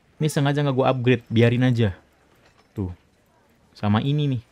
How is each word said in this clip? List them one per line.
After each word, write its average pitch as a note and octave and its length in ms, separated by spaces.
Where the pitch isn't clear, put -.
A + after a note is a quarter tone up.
Ini D#3 80
sengaja C#3+ 320
nggak C#3+ 160
gue B2+ 80
upgrade, B2+ 400
biarin A#2 400
aja. A#2 320
Tuh. F2+ 160
Sama G#2 240
ini C#3+ 320
nih. B2 120